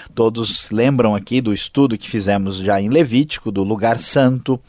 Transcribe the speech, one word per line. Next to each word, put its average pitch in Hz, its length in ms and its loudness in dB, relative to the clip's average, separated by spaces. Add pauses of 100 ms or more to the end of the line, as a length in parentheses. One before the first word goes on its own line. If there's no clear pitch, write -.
(140)
Todos 113 560 -2
lembram 117 460 2
aqui 110 240 -2
do 110 140 0
estudo 117 440 0
que - 120 -14
fizemos 98 480 -2
já 98 240 0
em 104 80 -2
Levítico, 135 640 0
do 98 120 0
lugar 113 360 0
santo, 131 680 0